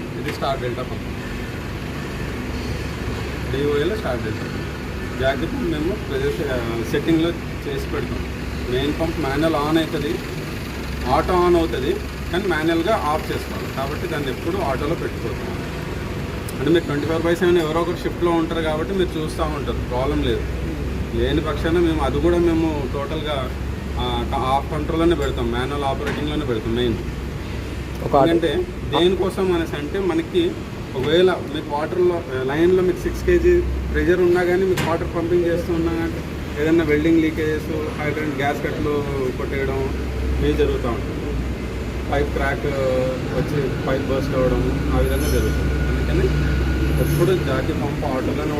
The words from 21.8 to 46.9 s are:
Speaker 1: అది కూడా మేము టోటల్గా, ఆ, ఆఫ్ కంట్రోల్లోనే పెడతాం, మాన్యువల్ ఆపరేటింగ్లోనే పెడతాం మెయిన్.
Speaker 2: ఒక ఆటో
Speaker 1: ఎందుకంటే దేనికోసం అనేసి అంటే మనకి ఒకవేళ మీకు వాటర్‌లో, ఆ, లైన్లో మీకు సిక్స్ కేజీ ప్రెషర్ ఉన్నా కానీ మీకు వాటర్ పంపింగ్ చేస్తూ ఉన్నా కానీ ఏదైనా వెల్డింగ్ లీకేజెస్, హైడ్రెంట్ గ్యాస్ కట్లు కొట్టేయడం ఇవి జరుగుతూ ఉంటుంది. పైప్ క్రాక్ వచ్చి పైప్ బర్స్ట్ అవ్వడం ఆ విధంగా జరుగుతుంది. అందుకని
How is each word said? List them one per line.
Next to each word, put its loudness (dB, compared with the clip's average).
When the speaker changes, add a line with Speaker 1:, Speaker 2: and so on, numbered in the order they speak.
Speaker 1:
అది 0
కూడా 4
మేము 2
టోటల్గా, -2
ఆ, 0
ఆఫ్ 0
కంట్రోల్లోనే 2
పెడతాం, 0
మాన్యువల్ 0
ఆపరేటింగ్లోనే -2
పెడతాం 0
మెయిన్. 2
Speaker 2:
ఒక 4
ఆటో 6
Speaker 1:
ఎందుకంటే 2
దేనికోసం 2
అనేసి -2
అంటే -4
మనకి 2
ఒకవేళ 4
మీకు -4
వాటర్‌లో, 2
ఆ, -4
లైన్లో 4
మీకు 2
సిక్స్ -2
కేజీ 6
ప్రెషర్ 4
ఉన్నా 4
కానీ 4
మీకు 2
వాటర్ -2
పంపింగ్ 2
చేస్తూ 0
ఉన్నా 2
కానీ -2
ఏదైనా 4
వెల్డింగ్ 4
లీకేజెస్, 0
హైడ్రెంట్ -2
గ్యాస్ 0
కట్లు 0
కొట్టేయడం -2
ఇవి 4
జరుగుతూ 2
ఉంటుంది. -2
పైప్ 0
క్రాక్ -2
వచ్చి 0
పైప్ 0
బర్స్ట్ 0
అవ్వడం 4
ఆ 4
విధంగా 2
జరుగుతుంది. 2
అందుకని 2